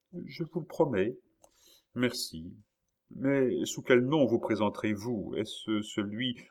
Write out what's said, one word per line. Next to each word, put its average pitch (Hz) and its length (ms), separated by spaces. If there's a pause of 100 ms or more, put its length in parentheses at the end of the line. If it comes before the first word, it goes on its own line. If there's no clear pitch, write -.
(260)
Je 165 200
vous 165 160
le - 40
promets. » « 120 520 (800)
Merci. 120 580 (600)
Mais 135 520
sous - 160
quel 123 180
nom 135 260
vous 113 140
présenterez-vous ? 104 960
Est-ce 107 460
celui 107 560 (140)